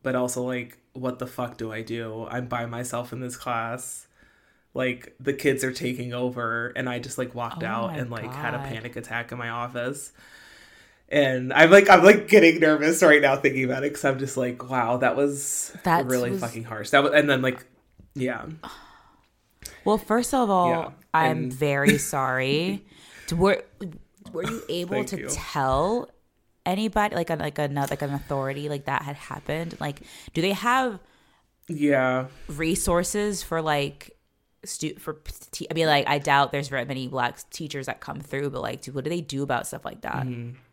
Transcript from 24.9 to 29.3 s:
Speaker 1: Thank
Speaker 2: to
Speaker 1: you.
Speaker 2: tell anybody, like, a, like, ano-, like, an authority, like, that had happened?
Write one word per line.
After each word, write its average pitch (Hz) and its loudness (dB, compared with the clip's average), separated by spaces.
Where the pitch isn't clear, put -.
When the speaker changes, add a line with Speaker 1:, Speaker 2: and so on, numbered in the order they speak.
Speaker 1:
Thank - -4
Speaker 2:
to 196 -8
Speaker 1:
you. - -10
Speaker 2:
tell 151 -2
anybody, 208 -2
like, 170 -2
a, 165 0
like, 151 -6
ano-, 143 -2
like, 143 -6
an 143 -4
authority, 139 -6
like, 143 -8
that 139 -2
had 143 -10
happened? 156 -8